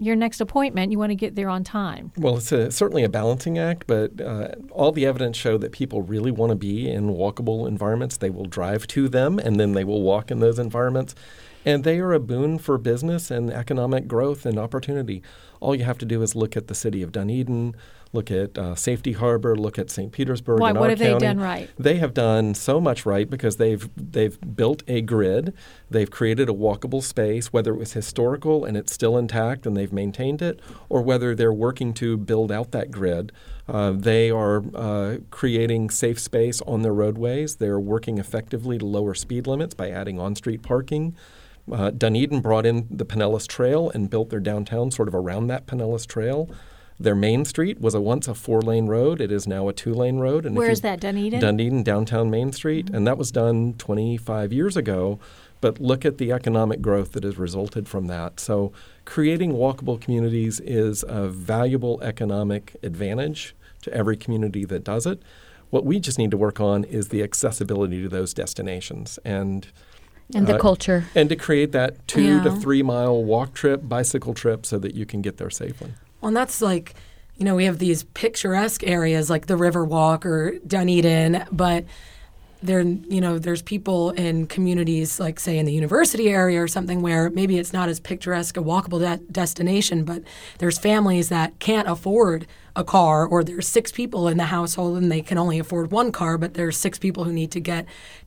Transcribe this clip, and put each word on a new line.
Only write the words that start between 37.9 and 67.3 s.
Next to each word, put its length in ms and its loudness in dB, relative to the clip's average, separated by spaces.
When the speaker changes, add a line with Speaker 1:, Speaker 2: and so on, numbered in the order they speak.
Speaker 2:
effectively 600 -4
to 80 -4
lower 280 0
speed 320 -6
limits 280 -4
by 160 -6
adding 280 -6
on-street 440 -4
parking. 520 -2
Uh, 200 0
Dunedin 500 0
brought 260 2
in 240 0
the 140 -6
Pinellas 420 0
Trail 440 2
and 200 -2
built 200 -2
their 100 -4
downtown 500 -2
sort 160 0
of 80 -4
around 340 -2
that 180 -6
Pinellas 380 -4
Trail. 460 -4
Their 160 4
main 300 4
street 360 -2
was 140 2
a, 60 2
once 260 0
a 80 -6
four-lane 520 2
road. 340 2
It 100 -2
is 160 -2
now 220 -2
a 40 -2
two-lane 460 -2
road. 260 0
And 120 -2
if 20 4
Speaker 1:
Where 80 2
Speaker 2:
you 60 4
Speaker 1:
is 80 0
that, 200 -4
Dunedin? 380 -2
Speaker 2:
Dunedin, 460 2
downtown 440 0
Main 240 0
Street. 340 -4
Speaker 1:
Mm-hmm. 100 -6
Speaker 2:
And 100 2
that 120 4
was 120 -4
done 480 2
twenty-five 720 -2
years 240 0
ago. 440 -2
But 200 0
look 240 0
at 140 0
the 140 0
economic 500 0
growth 300 0
that 100 -6
has 160 -6
resulted 500 -4
from 200 -4
that. 320 -8
So 320 -2
creating 480 0
walkable 480 0
communities 600 0
is 460 -2
a 220 -4
valuable 720 -2
economic 800 -4
advantage 720 -6
to 120 -10
every 220 0
community 480 -2
that 180 -6
does 240 -4
it. 160 -4
What 160 0
we 160 2
just 180 -4
need 140 2
to 40 0
work 240 0
on 240 2
is 240 -4
the 140 -2
accessibility 800 -2